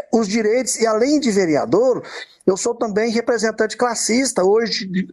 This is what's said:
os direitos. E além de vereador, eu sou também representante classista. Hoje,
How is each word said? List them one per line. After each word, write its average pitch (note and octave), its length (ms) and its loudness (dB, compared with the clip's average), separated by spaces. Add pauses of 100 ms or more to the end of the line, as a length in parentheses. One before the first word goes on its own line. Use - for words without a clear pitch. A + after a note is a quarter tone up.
(140)
os A3+ 140 0
direitos. A3 500 0
E A3+ 80 0
além A#3+ 340 2
de C4 120 0
vereador, F3 760 2 (400)
eu F#3+ 100 4
sou A#3 200 -2
também A3+ 360 -2
representante A3 640 -2
classista. A#3+ 680 0
Hoje, G#3 440 0 (240)